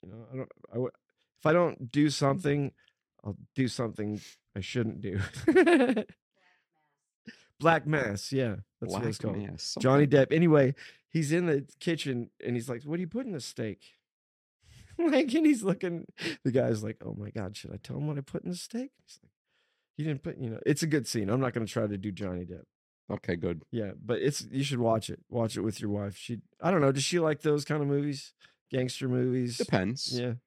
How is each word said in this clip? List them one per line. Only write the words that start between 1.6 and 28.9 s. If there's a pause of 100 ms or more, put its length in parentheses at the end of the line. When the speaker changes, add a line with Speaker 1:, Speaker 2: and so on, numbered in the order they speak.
Speaker 1:
do
something, (520)
I'll (160)
do
something (340)
I
shouldn't
do. (260)
<laughs> (1500)
Black
Mass,
yeah. (240)
That's
what
it's
Speaker 2:
Black
Speaker 1:
called.
Speaker 2:
Mass,
Speaker 1:
Johnny
Speaker 2:
something.
Speaker 1:
Depp.
Anyway, (340)
he's
in
the (160)
kitchen (140)
and
he's
like,
"What
do
you
put
in
the
steak?"
<laughs> (1040)
Like,
and
he's
looking, (360)
the
guy's
like,
"Oh
my
God,
should
I
tell
him
what
I
put
in
the
steak?" (120)
He's
like, (640)
"He
didn't
put,"
you
know,
it's
a
good
scene.
I'm
not
gonna
try
to
do
Johnny
Depp. (480)
Speaker 2:
Okay,
good.
Speaker 1:
Yeah, (120)
but
it's,
you
should
watch
it.
Watch
it
with
your
wife.
She, (240)
I
don't
know,
does
she
like
those
kind
of
movies? (380)
Gangster